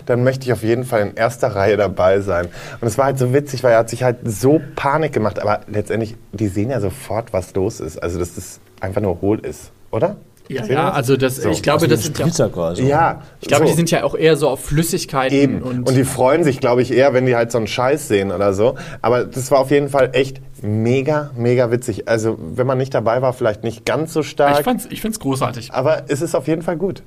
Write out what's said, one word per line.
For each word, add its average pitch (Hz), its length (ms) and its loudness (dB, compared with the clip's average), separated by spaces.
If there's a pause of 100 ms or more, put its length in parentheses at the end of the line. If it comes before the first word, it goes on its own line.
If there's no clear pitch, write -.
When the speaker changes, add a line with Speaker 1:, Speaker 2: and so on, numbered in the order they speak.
Speaker 1:
dann 123 200 0
möchte 131 200 0
ich 123 80 0
auf 101 100 -2
jeden 120 220 2
Fall 123 160 0
in 101 140 -2
erster 123 420 0
Reihe 98 220 4
dabei 95 420 2
sein.“ 87 280 -2 (340)
Und 117 40 -4
es 117 120 0
war 135 80 2
halt 139 120 0
so 123 120 0
witzig, 139 320 0
weil 127 120 4
er 113 40 6
hat 117 100 2
sich 120 140 -6
halt 123 220 2
so 120 360 2 (140)
Panik 147 380 0
gemacht, 107 260 -2
aber 104 300 0
letztendlich, 104 480 -4 (160)
die 104 160 -2
sehen 101 220 -2
ja 127 100 -2
sofort, 98 520 -6
was 92 220 -6
los 98 240 -2
ist, - 240 -10
also 87 160 -4
dass 87 160 -6
das - 240 -14 (220)
einfach 98 200 -4
nur 90 200 -2
hohl 101 180 0
ist, - 320 -14 (220)
oder? 160 240 -2 (320)
Speaker 2:
Ja, 123 160 -8
Speaker 1:
Sehen 110 80 -4
Speaker 2:
ja, 135 140 2
Speaker 1:
das? 135 100 -2
Speaker 2:
also 135 200 2
das, 127 200 0
Speaker 1:
So. - 140 -2
Speaker 2:
ich 156 120 -2
glaube, 160 220 2
Speaker 3:
Aus 156 40 2
Speaker 2:
das 113 120 4
Speaker 3:
dem - 60 -4
Speaker 2:
sind - 120 -6
ja 156 60 -2
Speaker 3:
Spritzer 151 240 2
quasi. 87 400 -2
Speaker 1:
Ja, 151 340 2 (180)
Speaker 2:
Ich - 60 -14
glaube, 147 200 4
Speaker 1:
so. - 40 4
Speaker 2:
die 147 60 0
sind 165 160 2
ja 151 100 2
auch - 140 -2
eher 160 180 4
so 143 140 2
auf 131 160 -2
Flüssigkeiten 143 720 0
Speaker 1:
Eben. 123 240 2
Speaker 2:
und 123 260 -6
Speaker 1:
Und 131 80 4
die 135 60 6
freuen 131 400 2
sich, 135 160 2
glaube 123 240 4
ich, 120 100 -2
eher, 127 220 6
wenn 127 100 4
die 127 120 4
halt 117 160 0
so 123 60 0
einen 110 100 -2
Scheiß 135 400 0
sehen 98 240 2
oder 98 200 2
so. 107 220 2 (260)
Aber 117 260 2
das 127 260 -6
war 139 80 6
auf 131 100 -2
jeden 143 200 4
Fall 135 240 2
echt 131 260 -2 (200)
mega, 135 760 0
mega 120 340 2
witzig. 117 380 -4
Also, 110 280 0 (200)
wenn 123 100 0
man 131 120 0
nicht 135 140 -4
dabei 117 300 2
war, 131 100 2
vielleicht 113 300 -2
nicht 113 240 -8
ganz 151 260 -2
so 156 120 0
stark. 143 340 2
Speaker 2:
Ich 147 60 2
fand's, 247 260 -2
ich - 100 -10
find's 220 200 -6
großartig. 127 520 -4
Speaker 1:
Aber 131 360 0
es 143 120 -2
ist 165 140 -4
auf 160 140 -4
jeden 165 140 -2
Fall 175 140 -4
gut. 175 300 -6